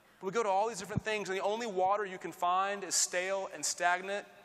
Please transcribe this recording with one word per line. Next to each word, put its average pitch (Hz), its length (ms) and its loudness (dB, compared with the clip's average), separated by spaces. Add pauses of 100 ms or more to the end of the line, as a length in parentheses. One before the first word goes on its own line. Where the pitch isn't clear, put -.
(180)
But 185 80 -8
we 196 60 -2
go 233 100 2
to 220 60 2
all 196 200 2
these 226 100 -6
different 196 260 -4
things, 214 240 -2
and 190 80 -2
the 190 60 -2
only 214 240 0
water 196 400 2
you 185 120 -8
can 170 140 -8
find 190 500 2
is 165 120 -4
stale 190 580 0
and 151 120 -8
stagnant 185 640 0 (180)